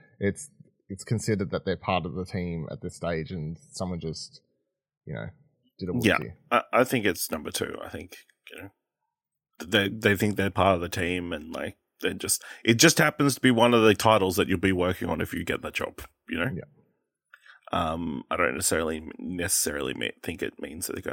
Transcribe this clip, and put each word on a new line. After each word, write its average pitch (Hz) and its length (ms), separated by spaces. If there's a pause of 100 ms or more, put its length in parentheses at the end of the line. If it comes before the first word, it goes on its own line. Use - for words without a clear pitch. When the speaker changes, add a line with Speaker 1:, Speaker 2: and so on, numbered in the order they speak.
(200)
Speaker 1:
it's 98 300 (420)
it's 95 120
considered 104 480
that 87 140
they're 90 120
part 90 280
of 82 100
the 90 100
team 87 460
at 69 100
this 90 140
stage 82 360
and 80 260 (140)
someone 90 280
just, - 420 (640)
you 76 80
know, 55 140 (520)
did 92 100
a 90 120
Speaker 2:
Yeah, 98 160
Speaker 1:
whoopsie. - 160 (180)
Speaker 2:
I, 120 100 (200)
I - 20
think 123 220
it's - 260
number 76 200
two. - 320
I - 60
think, - 280 (340)
you - 100
know, 98 80 (960)
they, 101 240
they 107 260
think 104 200
they're 98 140
part 95 260
of 87 60
the 87 80
team 87 440
and, 78 200
like, 71 240 (240)
they 90 120
just, 92 300 (220)
it 117 100
just 156 220
happens 147 380
to - 60
be 131 100
one 120 220
of 113 100
the 107 100
titles 98 420
that 92 120
you'll 90 120
be 98 120
working 90 360
on 85 140
if 92 120
you 85 120
get - 160
that 76 120
job, - 280 (260)
you 82 100
know? 85 160
Speaker 1:
Yeah. 90 100 (1080)
Speaker 2:
Um, 82 580
I - 80
don't 69 180
necessarily, 80 460 (160)
necessarily 76 760
me-, - 180 (120)
think 82 200
it - 160
means 76 280
that - 60
they're - 80 (120)